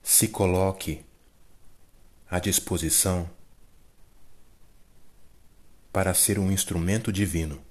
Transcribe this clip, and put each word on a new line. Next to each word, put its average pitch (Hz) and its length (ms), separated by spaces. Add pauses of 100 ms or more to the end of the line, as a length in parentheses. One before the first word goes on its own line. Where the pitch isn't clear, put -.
Se - 240
coloque 92 760 (1300)
à 90 80
disposição 90 880 (2750)
para 92 220
ser - 240
um 95 140
instrumento 95 600
divino 82 480 (120)